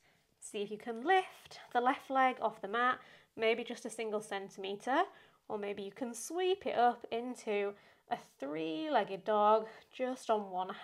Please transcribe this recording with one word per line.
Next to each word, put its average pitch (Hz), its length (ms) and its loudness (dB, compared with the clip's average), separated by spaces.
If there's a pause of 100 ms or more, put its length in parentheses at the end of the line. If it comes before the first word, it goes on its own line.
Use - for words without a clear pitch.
(400)
See - 220 -8
if 202 80 -6
you 208 80 -8
can 226 240 -10
lift - 580 0 (140)
the 240 80 4
left 269 300 0
leg 262 280 4
off 214 220 -2
the 190 60 -8
mat, 247 320 2 (360)
maybe 226 280 2
just 233 220 -8
a 226 40 -6
single 214 320 -4
centimeter, 202 840 -2 (440)
or 220 100 -4
maybe 202 240 -6
you 196 100 -8
can 233 220 -8
sweep 370 540 -2
it - 100 0
up 233 340 4
into 226 600 -2 (380)
a 240 60 0 (220)
three-legged 294 840 -2
dog 214 440 6 (240)
just 254 380 -4
on 214 220 2
one 185 180 -2 (140)